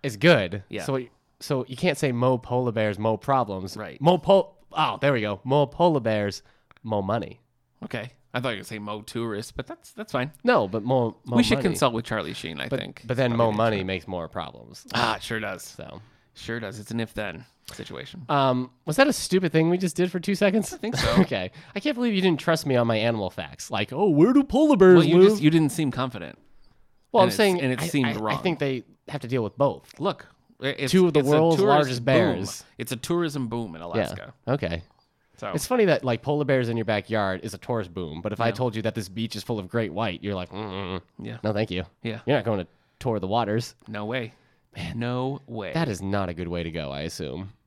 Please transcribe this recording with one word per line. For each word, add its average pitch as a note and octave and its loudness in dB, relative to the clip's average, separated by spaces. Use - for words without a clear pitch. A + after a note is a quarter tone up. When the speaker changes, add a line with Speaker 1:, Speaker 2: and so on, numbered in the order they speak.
Speaker 1:
is A#2 -6
good. G2+ 4
Speaker 2:
Yeah. G2 -8
Speaker 1:
So, C3+ -2
so C3 -4
you C3 -12
can't D#3 0
say C#3 0
mo B2 2
polar B2 -2
bears, G#2+ 0
mo A2 0
problems. G2+ -2
Speaker 2:
Right. G2 -12
Speaker 1:
Mo F3 4
po-, F3 2
oh, C#3 0
there C#3+ 2
we A#2+ 0
go. G#2 -4
Mo C#3 4
polar E3 2
bears, G#2+ -2
mo A2 -2
money. G2 -4
Speaker 2:
Okay. A#2 -10
I B2 0
thought B2+ -4
you A#2 -4
were - -10
gonna F#2 -12
say A2 -12
mo G#2 -10
tourists, A2 -8
but - -10
that's, - -18
that's - -14
fine. C3+ -2
Speaker 1:
No, G3+ 4
but G2+ -4
mo, A#2+ 0
mo B2 0
Speaker 2:
We A#3+ 6
should A3+ 2
Speaker 1:
money. F#3+ 2
Speaker 2:
consult C#3 2
with A#2 -4
Charlie F#2+ -4
Sheen, D#2+ -10
I C2 -6
Speaker 1:
But, - -4
Speaker 2:
think. - -12
Speaker 1:
but A#2+ -4
then B2 0
Speaker 2:
Probably A#2 4
Speaker 1:
mo A2+ 2
Speaker 2:
the G#2 -2
Speaker 1:
money A2 2
Speaker 2:
answer. F#2+ -4
Speaker 1:
makes F#2+ -6
more F2 -6
problems. A#1 -14
Speaker 2:
Ah, A#2 0
it - -14
sure A2+ -4
does. G2 -8
Speaker 1:
So. - -16
Speaker 2:
Sure A#2 -8
does. G#2+ -10
It's G#2 -16
an A2+ -4
if-then G#2+ -8
situation. - -14
Speaker 1:
Um, C3 2
was D#3 -4
that C4+ 6
a C#4+ 0
stupid F#3 0
thing D#3+ 4
we F3 2
just F#3 -4
did F3 0
for F#3 -4
two G3+ -2
seconds? G3+ 2
Speaker 2:
I F4 -12
think - -6
so. - 0
Speaker 1:
<laughs> - 6
Okay. F#2+ -2
I G3+ -6
can't G3+ -2
believe A#3 0
you F#3+ 2
didn't F3+ 2
trust E3 0
me C#3 2
on A#2+ 4
my A2+ 2
animal A2 0
facts. - -12
Like, G#2+ -4
"Oh, F#3+ 2
where E3+ 4
do C#4 6
polar C#4+ 4
bears F#3 12
Speaker 2:
Well, E3 10
you D#3+ 6
Speaker 1:
live?" F#3+ 12
Speaker 2:
just, G3+ -2
you D3+ 8
didn't D#3+ 4
seem D3+ 0
confident. A2+ -6
Speaker 1:
Well, A#3 6
Speaker 2:
And F#3 10
Speaker 1:
I'm - 2
Speaker 2:
it's, F#3+ -2
Speaker 1:
saying G3 4
Speaker 2:
and C3+ 2
it B2+ -2
Speaker 1:
I, E3+ -2
Speaker 2:
seemed D3 2
Speaker 1:
I, C#3+ -4
Speaker 2:
wrong. G#2+ -2
Speaker 1:
I - -6
think E3 0
they C3+ -4
have C#3+ -8
to B2 -12
deal B2 -2
with G2+ -6
both. A2 -2
Speaker 2:
Look, E3+ -4
i-, - -10
it's, C3+ -4
Speaker 1:
Two F#3 6
of E3 2
the D3+ 6
Speaker 2:
it's C3 2
a - 4
Speaker 1:
world's D#3+ 4
Speaker 2:
tourist - 4
Speaker 1:
largest C#3+ 4
Speaker 2:
boom. C3+ 4
Speaker 1:
bears. G2 0
Speaker 2:
It's A#2+ -8
a C3 -4
tourism D3+ -2
boom A2 -6
in D#2+ -14
Speaker 1:
Yeah. E2+ -12
Speaker 2:
Alaska. F#2+ -4
Speaker 1:
Okay. F2+ -2
Speaker 2:
So. G#2 -8
Speaker 1:
It's D#3 -4
funny A#3+ 4
that, D3+ 4
like, A#2+ -2
polar D3 -2
bears B2+ 2
in A#2 -2
your A2 -2
backyard G2+ -2
is G#2+ -8
a F#2 -14
tourist G#2 -6
boom, E2 -8
but G2+ -4
if G#2 -6
I A#2 2
Speaker 2:
Yeah. A#2 0
Speaker 1:
told B2 -2
you A2 -4
that A2 -2
this G#2 -6
beach G#2+ -6
is G2+ -10
full A2+ -4
of F#2 -10
great G#2+ -4
white, F#2+ -4
you're G2+ -4
like, F2+ -8
"Mm-mm-mm. F#2+ -8
Speaker 2:
Yeah. A2+ -12
Speaker 1:
No, G#2+ -2
thank G#2+ -2
you. F#2 -4
Speaker 2:
Yeah. A2 -8
Speaker 1:
You're C#3 2
not A2 -2
going G#2+ 0
to E2+ -8
tour A2+ -2
the F#2+ -6
waters." A2 -2
Speaker 2:
No G#2+ -10
way. A#2 -8
Speaker 1:
Man. F2 -8
Speaker 2:
No B2+ -4
way. G#2+ -8
Speaker 1:
That D#3+ -2
is F#2+ -4
not G2 -2
a F2 -8
good E2+ -6
way E2+ -4
to E2 -6
go, D#2 -6
I C#2+ -8
assume. E2 -8